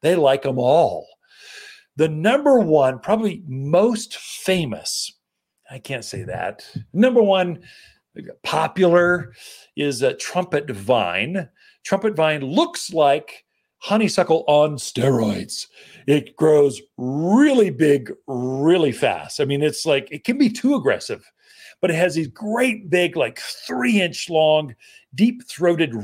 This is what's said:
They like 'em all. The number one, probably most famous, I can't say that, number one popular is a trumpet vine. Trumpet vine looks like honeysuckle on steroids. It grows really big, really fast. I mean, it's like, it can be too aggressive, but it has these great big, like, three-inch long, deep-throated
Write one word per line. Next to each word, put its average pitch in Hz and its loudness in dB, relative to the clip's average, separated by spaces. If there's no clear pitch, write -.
They 170 2
like 139 2
'em 131 -2
all. 123 2
The 156 2
number 247 2
one, 143 2
probably 208 -2
most 160 0
famous, - -6
I 131 -18
can't 123 -10
say - -10
that, 90 -8
number 240 2
one 185 0
popular 175 0
is 143 -4
a 131 2
trumpet 160 -4
vine. 110 -2
Trumpet 202 -2
vine 156 0
looks 247 -4
like 151 0
honeysuckle 185 0
on 147 2
steroids. 113 -2
It 143 0
grows 147 4
really 190 2
big, 139 0
really 135 0
fast. 95 -4
I 147 0
mean, 139 -2
it's 151 -2
like, 139 0
it 143 -14
can 240 -2
be 277 4
too 262 0
aggressive, 117 -4
but 185 0
it 160 -2
has 170 0
these 160 -2
great 220 -4
big, 175 0
like, 120 -4
three-inch 226 -2
long, 156 2
deep-throated 175 0